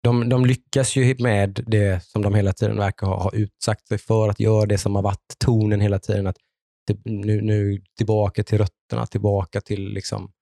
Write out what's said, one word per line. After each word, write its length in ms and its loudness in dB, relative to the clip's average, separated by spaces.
de, 220 2
de 180 4
lyckas 500 0
ju 220 2
med 480 0
det 380 0
som 180 -4
de 120 0
hela 180 2
tiden 240 -2
verkar 300 -2
ha, 160 -2
ha 100 0
utsagt 560 -4
sig 100 -2
för 300 0
att 120 -2
göra, 260 4
det 120 0
som 160 0
har 80 0
varit 320 -4
tonen 360 2
hela 180 0
tiden, 280 -4
att 100 -4
det, 100 -2
nu, 300 -2
nu 420 -2
tillbaka 460 0
till 160 0
rötterna, 480 -4
tillbaka 540 -2
till 280 -8
liksom 420 -10